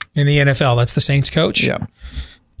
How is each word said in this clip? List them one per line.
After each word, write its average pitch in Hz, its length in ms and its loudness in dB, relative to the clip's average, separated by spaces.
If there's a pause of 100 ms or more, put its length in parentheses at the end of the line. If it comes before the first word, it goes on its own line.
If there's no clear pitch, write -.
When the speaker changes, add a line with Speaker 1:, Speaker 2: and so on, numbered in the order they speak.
(160)
Speaker 1:
In 143 100 0
the 147 140 2
N 143 80 2
F 139 140 0
L, 127 140 2
that's 120 200 0
the 135 60 2
Saints 139 280 0
coach? - 360 0
Speaker 2:
Yeah. - 200 -4 (760)